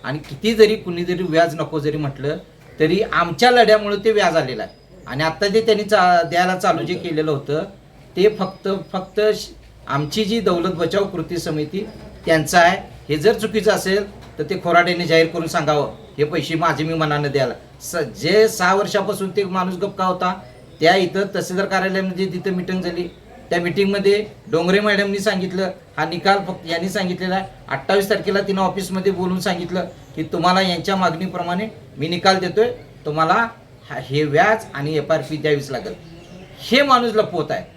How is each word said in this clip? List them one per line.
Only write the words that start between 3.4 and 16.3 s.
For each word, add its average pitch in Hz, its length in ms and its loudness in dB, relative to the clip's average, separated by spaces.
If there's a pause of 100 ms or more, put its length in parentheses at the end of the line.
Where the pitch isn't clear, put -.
लढ्यामुळे 208 540 4
ते 220 60 4
व्याज 190 240 2
आलेलं 127 280 -2
आहे. - 80 -12 (360)
आणि 135 160 -4
आत्ता 180 240 -2
जे 214 140 4
त्यांनी 220 220 2
चा-, 180 460 4
द्यायला 180 260 2
चालू 180 280 0
जे 170 100 -4
केलेलं 156 380 -2
होतं 143 320 -4 (540)
ते 196 220 4
फक्त, 185 300 -6 (240)
फक्त 190 280 -4 (140)
श-, - 140 -12 (380)
आमची 147 380 -2
जी 226 140 -2
दौलत 185 340 0
बचाव 175 300 0
कृती 175 340 -6
समिती 156 500 -6 (380)
त्यांचं 160 320 2
आहे. 175 200 8 (320)
हे 151 80 0
जर 196 160 4
चुकीचं 214 380 0
असेल 196 540 -2 (120)
तर 151 60 -4
ते 185 200 -6
खोराट्याने 170 420 2
जाहीर 160 220 6
करून 165 200 -4
सांगावं, 151 440 0 (260)
"हे 143 60 2
पैसे 156 320 -2